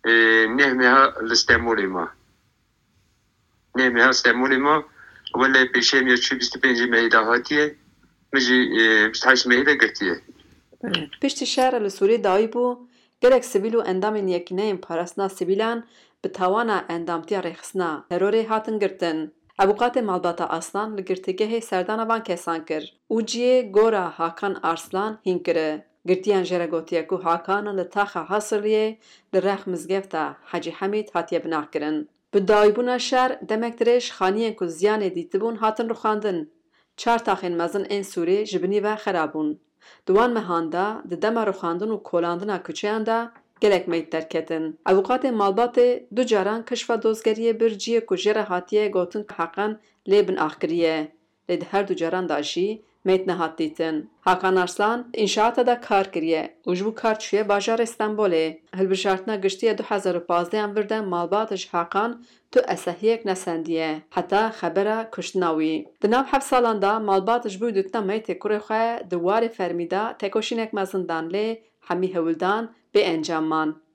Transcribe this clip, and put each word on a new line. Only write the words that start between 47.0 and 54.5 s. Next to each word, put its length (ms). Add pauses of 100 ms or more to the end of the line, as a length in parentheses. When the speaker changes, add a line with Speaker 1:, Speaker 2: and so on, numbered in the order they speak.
Speaker 2:
bir 200
ciyê 260
ku 100
jê 200
re 60
hatiye 460
gotin 360
ki 140
heqan 420 (280)
lê 200
bin 80
axkiriye. 760 (380)
Lê 120
di 100
her 160
du 80
caran 340
de 140
jî 380 (220)
meyt 240
nehat 320
dîtin. 500 (120)
Hakan 340